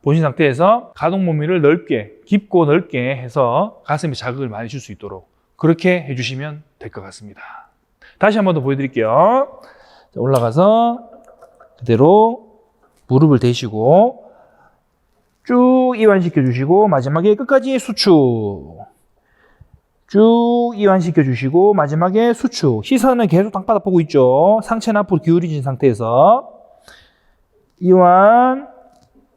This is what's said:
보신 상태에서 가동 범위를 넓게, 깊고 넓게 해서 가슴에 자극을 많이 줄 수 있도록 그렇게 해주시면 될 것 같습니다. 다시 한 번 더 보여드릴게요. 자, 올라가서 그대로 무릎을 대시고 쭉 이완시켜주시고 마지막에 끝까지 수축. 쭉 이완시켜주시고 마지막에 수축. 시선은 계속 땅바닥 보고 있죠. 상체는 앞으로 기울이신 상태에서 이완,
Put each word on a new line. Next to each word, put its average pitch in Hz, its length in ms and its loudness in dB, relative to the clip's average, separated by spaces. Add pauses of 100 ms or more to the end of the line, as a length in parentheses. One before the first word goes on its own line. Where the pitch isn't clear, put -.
보신 160 200 0
상태에서 156 720 0
가동 185 300 -4
범위를 160 380 -2
넓게, 143 540 -2 (100)
깊고 190 400 0
넓게 139 500 -2
해서 127 720 -4
가슴에 147 260 -6
자극을 127 380 -8
많이 110 180 -12
줄 127 120 -14
수 - 120 -20
있도록 98 380 -18 (260)
그렇게 165 460 0
해주시면 135 600 -10 (160)
될 113 120 -18
것 104 100 -18
같습니다. - 720 -20 (480)
다시 208 180 0
한 208 80 0
번 185 100 0
더 151 60 -2
보여드릴게요. 135 1000 -2 (520)
자, - 80 -12
올라가서 170 880 0 (680)
그대로 180 840 0 (480)
무릎을 139 300 2
대시고 123 960 0 (1120)
쭉 254 500 2
이완시켜주시고 175 920 2
마지막에 160 460 0
끝까지 262 440 -2
수축. 113 1040 -2 (1200)
쭉 233 680 2
이완시켜주시고 170 1000 0
마지막에 185 600 0
수축. 135 500 -4
시선은 247 420 0
계속 185 260 0
땅바닥 202 320 -4
보고 180 180 0
있죠. 151 600 2
상체는 220 380 -4
앞으로 196 200 -2
기울이신 165 420 -2
상태에서 131 880 0 (1300)
이완, 196 880 4 (680)